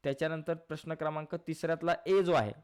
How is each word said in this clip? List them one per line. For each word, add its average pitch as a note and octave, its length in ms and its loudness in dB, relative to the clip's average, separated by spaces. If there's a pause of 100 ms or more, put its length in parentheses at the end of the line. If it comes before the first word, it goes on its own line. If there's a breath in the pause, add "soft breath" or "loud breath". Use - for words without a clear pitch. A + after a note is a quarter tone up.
त्याच्यानंतर D#3+ 500 -2
प्रश्न E3 400 -10
क्रमांक D#3 420 -6
तिसऱ्यातला E3 600 -2 (100)
ए F#3+ 180 4
जो E3+ 100 4
आहे A2 200 4 (100)